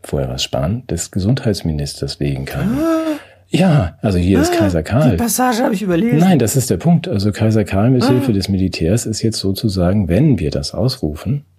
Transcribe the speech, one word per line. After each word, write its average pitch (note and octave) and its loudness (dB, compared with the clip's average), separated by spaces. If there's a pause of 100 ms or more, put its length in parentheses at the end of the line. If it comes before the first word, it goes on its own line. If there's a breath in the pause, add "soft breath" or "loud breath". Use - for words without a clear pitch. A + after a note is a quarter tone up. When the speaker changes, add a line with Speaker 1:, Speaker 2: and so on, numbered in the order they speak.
Speaker 1:
vorher C2+ -4
war's B1+ -6
Spahn, F#2+ -4
des - -6
Gesundheitsministers F2 -4
legen C#2+ -4
kann. F#3+ -4
Speaker 2:
Ah. D#4+ 0 (480 loud breath)
Speaker 1:
Ja, D3 2
also G2+ 2
hier F2+ 4
ist F4 2
Speaker 2:
Ah, F4 0
Speaker 1:
Kaiser F2 2
Karl. C3 2
Speaker 2:
die E2+ 0
Passage A#3+ 0
habe A#3+ 0
ich F#3+ -4
überlesen. F3+ 2
Speaker 1:
Nein, F3 4
das A2+ 0
ist B2+ 0
der F#2+ 0
Punkt. E3 2
Also G#2 0
Kaiser A2 2
Karl G2+ 0
mit B2 2
Speaker 2:
Ah. A#3+ 2
Speaker 1:
Hilfe - 2
des G2 -2
Militärs F#2 0
ist A2 -6
jetzt A2+ -2
sozusagen, F#2+ 0
wenn A#2 2
wir D2+ -2
das - -6
ausrufen G2 -4 (140)